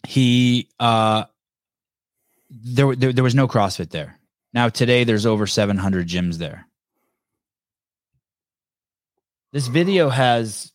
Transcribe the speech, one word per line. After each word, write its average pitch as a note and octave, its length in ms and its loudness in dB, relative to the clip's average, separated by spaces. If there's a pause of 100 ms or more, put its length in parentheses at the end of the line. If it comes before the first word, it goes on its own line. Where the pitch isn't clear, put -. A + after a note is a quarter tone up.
he, B2 640 2 (100)
uh, A2 460 0 (1200)
there, B2 460 0
there, B2+ 180 0
there B2+ 100 2
was B2 120 2
no C3+ 120 2
CrossFit F#2+ 420 -2
there. - 300 -10 (340)
Now A#2+ 160 2
today B2 340 2
there's A2 220 0
over G#2+ 220 0
seven G2+ 300 0
hundred F#2+ 300 -2
gyms F2 300 -4
there. E2 300 -12 (2750)
This C3+ 160 -4
video E3+ 420 2
has, A#2+ 640 -2